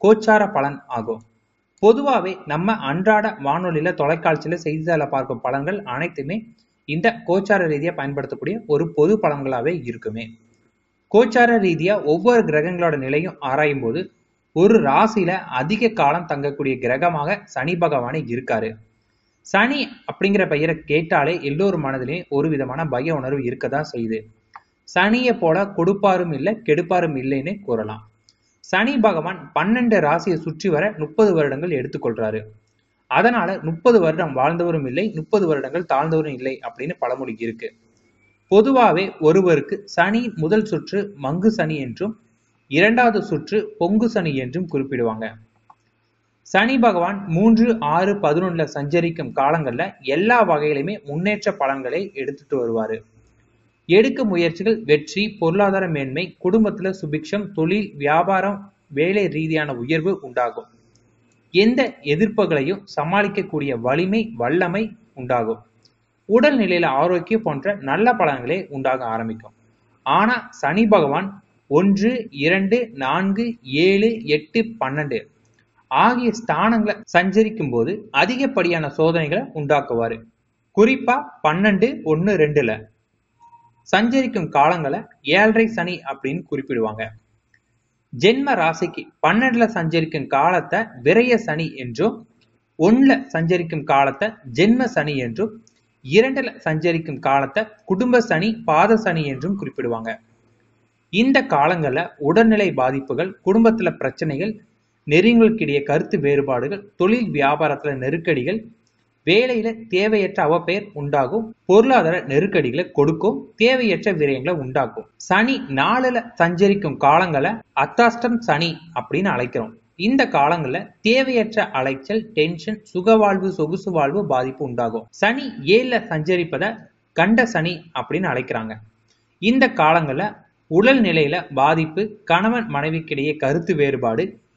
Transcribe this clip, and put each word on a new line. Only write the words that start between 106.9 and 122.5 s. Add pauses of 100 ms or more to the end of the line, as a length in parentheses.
தொழில்
வியாபாரத்துல
நெருக்கடிகள், (600)
வேலையில
தேவையற்ற
அவப்பெயர்
உண்டாகும், (120)
பொருளாதார
நெருக்கடிகளை
கொடுக்கும்,
தேவையற்ற
விரயங்களை
உண்டாக்கும். (100)
சனி
நாலுல (140)
சஞ்சரிக்கும்
காலங்களை (200)
அர்த்தாஷ்டம்
சனி (180)
அப்படின்னு
அழைக்கிறோம். (220)
இந்த
காலங்கள்ல (100)
தேவையற்ற
அலைச்சல், (100)
tension, (160)